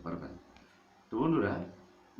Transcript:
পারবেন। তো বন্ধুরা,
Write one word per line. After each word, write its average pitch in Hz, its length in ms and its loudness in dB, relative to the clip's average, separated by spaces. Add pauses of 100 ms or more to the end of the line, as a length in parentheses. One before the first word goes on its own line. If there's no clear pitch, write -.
পারবেন। 87 280 -6 (800)
তো 110 100 -2
বন্ধুরা, 110 460 4 (540)